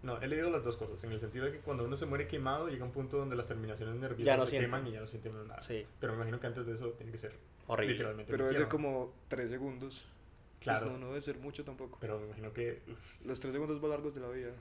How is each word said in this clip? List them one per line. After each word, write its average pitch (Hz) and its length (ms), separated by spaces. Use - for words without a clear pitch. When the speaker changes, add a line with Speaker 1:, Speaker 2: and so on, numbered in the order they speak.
Speaker 1:
no, 120 180
he 131 80
leído 160 220
las 156 120
dos 117 140
cosas, - 280
en 113 80
el 110 80
sentido 123 260
de 143 60
que 151 80
cuando 131 240
uno 131 120
se 147 80
muere 143 240
quemado, 143 400
llega 127 160
un 123 80
punto 135 240
donde 135 180
las 120 120
terminaciones 110 500
nerviosas 123 300
Speaker 2:
Ya 135 100
no 131 80
Speaker 1:
se 127 60
Speaker 2:
siente. 127 160
Speaker 1:
queman 127 200
y 113 60
ya 110 80
no 110 60
siente 113 240
nada. 110 320
Speaker 2:
Sí. 110 240
Speaker 1:
Pero 120 140
me 113 60
imagino 113 200
que 127 100
antes 117 180
de 113 80
eso 117 160
tiene 113 200
que 113 80
ser 107 140
Speaker 2:
Horrible. 113 280
Speaker 1:
literalmente 107 360
Speaker 3:
Pero 135 140
Speaker 1:
un 131 60
Speaker 3:
debe 139 100
ser 147 60
Speaker 1:
infierno. 151 240
Speaker 3:
como 131 240
tres 123 220
segundos. 131 540
Speaker 1:
Claro. 110 260
Speaker 3:
Pues 127 60
no, 127 60
no 127 100
debe 143 120
ser 139 180
mucho 143 260
tampoco. 131 360
Speaker 1:
Pero 107 200
me 107 60
imagino 107 260
que, 117 280
uf. - 360
Speaker 3:
Los 127 140
tres 135 120
segundos 147 280
más 151 100
largos 147 240
de 135 60
la 123 80
vida. 123 220